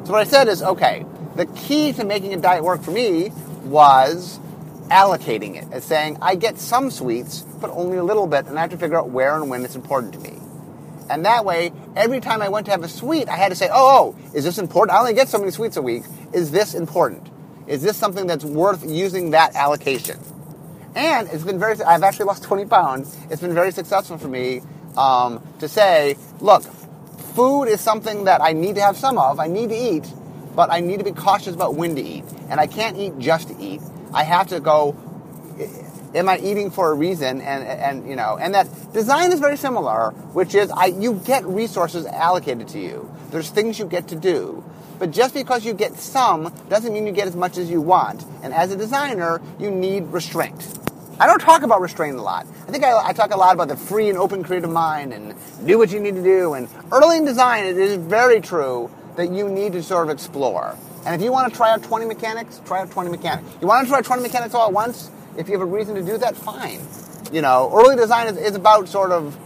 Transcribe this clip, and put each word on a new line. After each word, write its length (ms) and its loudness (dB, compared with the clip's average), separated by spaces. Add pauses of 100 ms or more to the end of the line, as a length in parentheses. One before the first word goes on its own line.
So 80 -4
what 80 6
I 40 2
said 220 6
is, 160 0
"Okay, 420 0 (300)
the 120 -2
key 480 -2
to 100 -6
making 280 -4
a 40 -4
diet 260 2
work 200 0
for 100 -8
me 400 0 (320)
was 720 6 (500)
allocating 680 4
it, 140 -14
as 140 -10
saying, 380 -2
I 120 2
get 240 -2
some 320 -2
sweets, 540 -6 (160)
but 140 -8
only 240 -4
a 40 -2
little 240 2
bit, 200 0
and 100 -10
I 60 -2
have 80 -4
to 80 -10
figure 180 -2
out 140 0
where 260 2
and 140 -4
when 140 -6
it's 120 -12
important 380 -4
to 60 -16
me." 120 -14 (760)
And 160 -2
that 180 4
way, 280 -2 (220)
every 260 0
time 200 -4
I 80 -2
went 180 -4
to 60 -2
have 100 -2
a 60 -10
sweet, 400 -4
I 80 -4
had 140 2
to 40 -4
say, 160 0
"Oh, 440 8
oh, 0 - (180)
is 120 -2
this 120 -2
important? 400 2
I 40 8
only 120 2
get 160 4
so 100 -2
many 120 -2
sweets 260 -6
a 60 -4
week. 220 -4 (280)
Is 180 -2
this 240 0
important? 540 -2 (380)
Is 160 -4
this 160 -2
something 280 -2
that's 180 -4
worth 440 0
using 440 -2
that 220 6
allocation?" 640 -2 (760)
And 340 0
it's 160 -8
been 140 -4
very, 240 0
I've 200 4
actually 240 2
lost 180 -2
twenty 200 -2
pounds. 500 2 (140)
It's 140 -8
been 120 -4
very 180 2
successful 440 -4
for 120 -12
me, 340 -6 (340)
um, 460 2 (160)
to 100 -8
say, 480 4 (240)
"Look, 220 6 (720)
food 300 2
is 160 0
something 440 -2
that 160 6
I 120 4
need 240 -2
to 40 -2
have 160 4
some 220 0
of, 200 2
I 100 -2
need 200 -4
to 80 -4
eat, 340 -4 (460)
but 160 4
I 80 0
need 180 -2
to 60 -6
be 80 -2
cautious 420 0
about 200 -2
when 200 -2
to 80 -4
eat. 220 -10 (240)
And 100 -2
I 80 4
can't 300 -4
eat 220 -6
just 300 0
to 120 -16
eat. 200 -10 (320)
I 120 2
have 240 2
to 100 -4
go, 380 2 (1160)
am 140 2
I 100 2
eating 320 -2
for 200 0
a 40 2
reason?" 480 -2
And, 220 -6
and, 440 -6
you 80 -8
know, 240 -2
and 140 -2
that 120 4 (260)
design 380 2
is 80 2
very 180 2
similar, 540 -2 (220)
which 220 0
is 160 4
I, 160 2
you 280 0
get 300 0
resources 640 -4
allocated 600 -2
to 120 -10
you. 280 -10 (220)
There's 200 -8
things 280 -2
you 60 -6
get 240 -6
to 80 -10
do. 480 -2 (340)
But 140 -4
just 200 2
because 320 -2
you 100 -4
get 200 -4
some 580 0 (160)
doesn't 240 0
mean 140 -4
you 60 -6
get 160 -2
as 80 -8
much 200 -4
as 140 -6
you 100 2
want. 440 2 (180)
And 100 -10
as 200 0
a 40 -6
designer, 640 -2 (200)
you 100 -4
need 380 -2
restraint. 680 -6 (460)
I 60 8
don't 140 6
talk 220 8
about 180 4
restraint 360 -4
a 60 -10
lot. 240 -6 (200)
I 40 -14
think 140 -2
I, 240 4
I 40 -2
talk 220 0
a 20 0
lot 160 8
about 140 2
the 100 -6
free 320 0
and 80 2
open 280 -2
creative 260 -4
mind 420 -2
and 220 -14 (320)
do 100 6
what 140 6
you 80 -4
need 160 -2
to 80 -6
do. 320 4
And 140 -8 (240)
early 260 8
in 60 2
design, 400 2
it 120 -2
is 200 2
very 440 4
true 480 -4 (280)
that 160 -4
you 160 -4
need 240 -4
to 100 -6
sort 220 0
of 60 -2
explore. 640 -4 (280)
And 120 -4
if 80 -4
you 80 0
wanna 180 0
try 200 2
out 120 0
twenty 240 -4
mechanics, 580 -8
try 180 -6
out 80 -10
twenty 200 -6
mechanics. 380 -6 (120)
You 60 -2
wanna 220 4
try 120 4
twenty 220 -2
mechanics 320 -4
all 140 4
at 40 0
once? 380 -4 (260)
If 120 -8
you 60 0
have 80 -2
a 80 -4
reason 260 -4
to 60 -6
do 160 -4
that, 180 -2
fine. 440 -10 (520)
You 100 -2
know, 300 4
early 240 8
design 320 2
is, 80 -6
is 180 -2
about 340 6
sort 220 0
of 360 -2